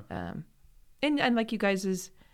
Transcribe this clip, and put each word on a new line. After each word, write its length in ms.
um, 340
and, 200
and 160
like 160
you 60
guys' 520